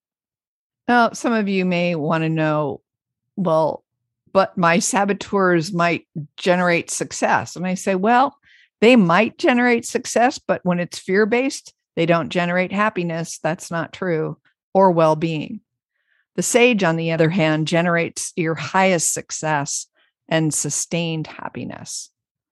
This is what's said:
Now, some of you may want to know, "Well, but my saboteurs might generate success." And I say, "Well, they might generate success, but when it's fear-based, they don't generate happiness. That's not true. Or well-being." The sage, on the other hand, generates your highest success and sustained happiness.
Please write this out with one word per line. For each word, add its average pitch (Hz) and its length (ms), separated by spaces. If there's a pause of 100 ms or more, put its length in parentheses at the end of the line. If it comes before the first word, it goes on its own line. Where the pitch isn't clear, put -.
(880)
Now, 240 260
some 254 200
of 208 160
you 185 160
may 175 300
want 160 260
to 160 80
know, 151 520 (540)
"Well, 160 480 (480)
but - 240
my 170 220
saboteurs 190 960
might 170 340 (300)
generate 180 540
success." - 640
And 170 100
I 185 80
say, 196 220
"Well, 240 420 (420)
they 240 160
might 196 440
generate 247 460
success, - 520
but - 260
when 175 160
it's - 200
fear-based, 220 760 (240)
they 165 80
don't 165 240
generate 180 420
happiness. 175 640
That's - 320
not 165 220
true. 156 460 (360)
Or 190 180
well-being." 160 680 (800)
The 180 60
sage, 240 380
on 165 140
the 165 160
other 160 180
hand, 156 380
generates 170 680
your 160 180
highest 175 560
success - 760 (420)
and 160 240
sustained 160 760
happiness. - 800 (420)